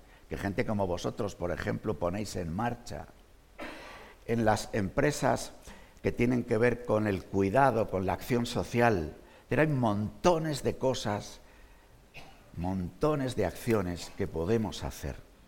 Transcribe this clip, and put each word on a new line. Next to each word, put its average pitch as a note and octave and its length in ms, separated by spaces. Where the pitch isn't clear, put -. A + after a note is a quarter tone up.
que D#2+ 80
gente G2 300
como G2+ 200
vosotros, F2+ 480
por F2 180
ejemplo, G#2+ 460
ponéis F#2 380
en E2+ 160
marcha, A#2+ 540
en A#2 180
las G#2+ 280
empresas B2 800
que G2+ 100
tienen A#2+ 320
que A#2 140
ver A#2 260
con G#2+ 220
el F#2+ 180
cuidado, G#2+ 680
con F#2 160
la F#2 60
acción A#2+ 320
social. A2 720
Pero B2+ 140
hay D#3+ 60
montones C3+ 920
de A#2 140
cosas, A#2+ 640
montones F#2+ 800
de G2+ 100
acciones F2+ 680
que G2 100
podemos F2+ 580
hacer C2+ 320